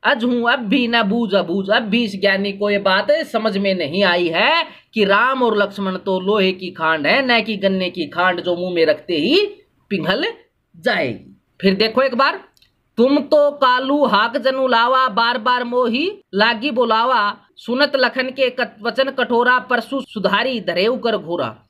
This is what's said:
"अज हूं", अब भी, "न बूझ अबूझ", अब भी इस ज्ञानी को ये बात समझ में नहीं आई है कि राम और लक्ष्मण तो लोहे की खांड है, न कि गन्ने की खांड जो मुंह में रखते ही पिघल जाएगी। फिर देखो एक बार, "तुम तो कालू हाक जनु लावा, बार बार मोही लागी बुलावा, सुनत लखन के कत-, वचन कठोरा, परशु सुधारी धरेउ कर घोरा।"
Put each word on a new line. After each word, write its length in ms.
"अज 200
हूं", 280
अब 80
भी, 280
"न 160
बूझ 320
अबूझ", 340
अब 140
भी 200
इस 180
ज्ञानी 320
को 160
ये 80
बात 340
समझ 460
में 180
नहीं 280
आई 240
है 380
कि 120
राम 380
और 140
लक्ष्मण 380
तो 240
लोहे 320
की 200
खांड 360
है, 200
न 160
कि 140
गन्ने 320
की 180
खांड 340
जो 140
मुंह 180
में 120
रखते 280
ही 320
पिघल 360
जाएगी। 640
फिर 120
देखो 280
एक 140
बार, 280
"तुम 200
तो 340
कालू 540
हाक 320
जनु 300
लावा, 400
बार 300
बार 260
मोही 480
लागी 360
बुलावा, 680
सुनत 380
लखन 340
के 200
कत-, 340
वचन 260
कठोरा, 500
परशु 420
सुधारी 600
धरेउ 360
कर 200
घोरा।" 380